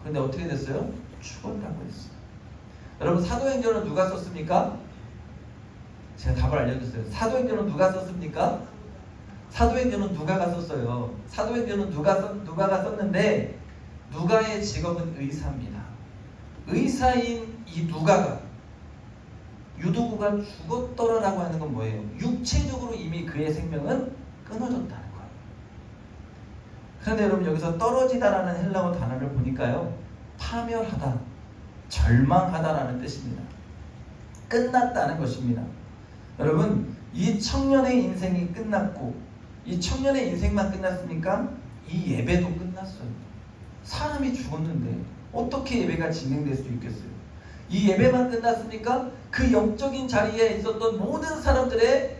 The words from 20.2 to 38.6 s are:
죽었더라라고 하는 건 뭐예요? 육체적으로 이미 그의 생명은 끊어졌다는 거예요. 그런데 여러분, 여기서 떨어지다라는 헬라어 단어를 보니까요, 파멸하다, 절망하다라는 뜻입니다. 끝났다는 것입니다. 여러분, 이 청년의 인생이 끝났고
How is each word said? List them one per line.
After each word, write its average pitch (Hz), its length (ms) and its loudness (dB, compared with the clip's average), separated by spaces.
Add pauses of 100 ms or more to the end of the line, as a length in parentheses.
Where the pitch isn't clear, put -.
죽었더라라고 226 960 0
하는 165 180 -2
건 151 140 -4
뭐예요? 110 300 -2 (180)
육체적으로 240 720 0
이미 170 320 -6
그의 151 260 0
생명은 175 640 -2 (300)
끊어졌다는 247 440 -4
거예요. - 400 -12 (1700)
그런데 214 220 2
여러분, 190 220 4
여기서 165 320 0
떨어지다라는 208 880 4
헬라어 185 280 2
단어를 127 380 -2
보니까요, 123 640 0 (460)
파멸하다, 220 800 -2 (720)
절망하다라는 143 1120 4
뜻입니다. - 420 -6 (1080)
끝났다는 247 680 4
것입니다. 120 440 0 (760)
여러분, 156 560 4 (180)
이 208 280 2
청년의 269 640 6
인생이 185 480 0
끝났고 202 640 -2 (500)